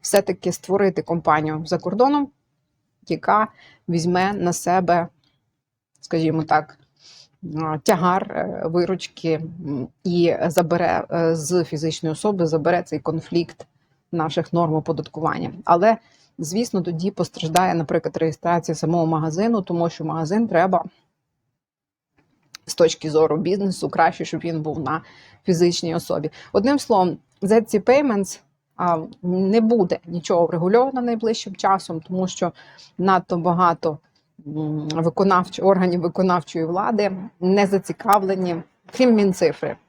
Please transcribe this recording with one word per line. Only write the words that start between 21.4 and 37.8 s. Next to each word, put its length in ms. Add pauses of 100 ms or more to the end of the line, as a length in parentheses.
з 100
точки 360
зору 260
бізнесу 520
краще, 360
щоб 160
він 200
був 180
на 220 (440)
фізичній 500
особі. 360 (220)
Одним 260
словом, 380 (240)
Z 340
C 40
Payments, 600 (360)
а, 220 (260)
не 380
буде 440
нічого 400
врегульовано 560
найближчим 540
часом, 460
тому 260
що 240 (460)
надто 400
багато, 600 (500)
м, 400
виконавч-, 760
органів 380
виконавчої 640
влади 460 (280)
не 280
зацікавлені, 880 (360)